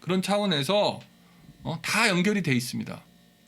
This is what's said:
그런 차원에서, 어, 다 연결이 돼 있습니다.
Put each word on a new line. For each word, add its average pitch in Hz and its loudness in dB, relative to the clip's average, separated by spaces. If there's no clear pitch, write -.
그런 185 0
차원에서, 190 0
어, 156 -6
다 220 2
연결이 190 2
돼 147 2
있습니다. - -4